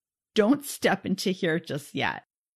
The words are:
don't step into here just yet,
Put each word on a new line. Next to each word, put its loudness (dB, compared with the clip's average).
don't 4
step 0
into -2
here 0
just -10
yet, -4